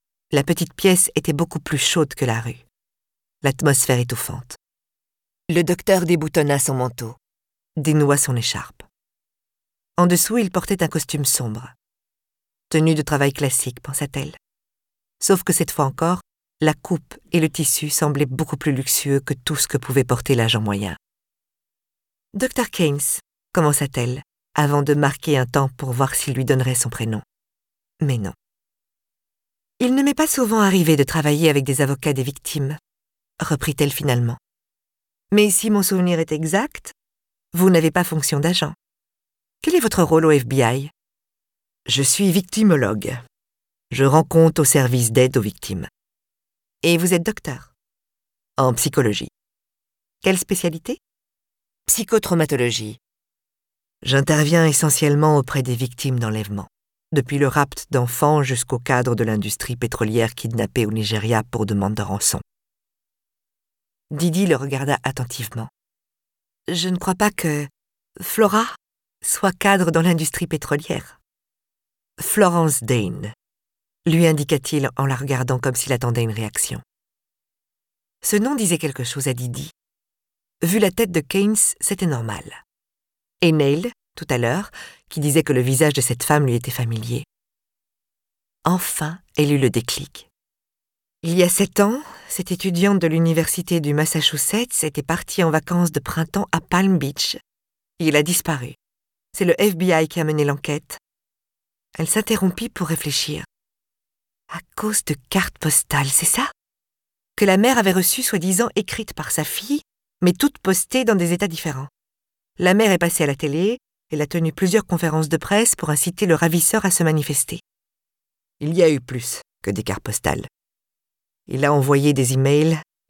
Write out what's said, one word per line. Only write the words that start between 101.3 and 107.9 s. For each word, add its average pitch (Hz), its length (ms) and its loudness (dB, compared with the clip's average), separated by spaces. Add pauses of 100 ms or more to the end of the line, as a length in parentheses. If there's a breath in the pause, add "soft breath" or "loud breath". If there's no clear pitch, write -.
Elle 160 100 -4
s'interrompit 214 600 0
pour - 180 -6
réfléchir. 151 560 -6 (1040)
À - 120 -12 (160)
cause 214 280 -4
de 147 100 -2 (140)
cartes - 300 -2
postales, 143 500 0
c'est 139 160 0
ça ? 269 260 0 (880)
Que 214 80 2
la 190 140 4
mère 233 200 4
avait 185 140 2